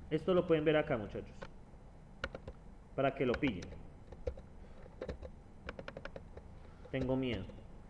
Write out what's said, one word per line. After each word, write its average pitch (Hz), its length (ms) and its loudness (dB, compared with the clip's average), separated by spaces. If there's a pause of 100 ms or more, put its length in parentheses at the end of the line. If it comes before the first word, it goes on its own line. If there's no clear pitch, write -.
Esto 156 240 4
lo 175 140 8
pueden 156 180 8
ver 156 120 10
acá, 147 200 6
muchachos. 104 380 -4 (1600)
Para 135 180 6
que 139 120 2
lo 120 80 6
pillen. 110 300 2 (3250)
Tengo 131 240 4
miedo. 127 300 2 (440)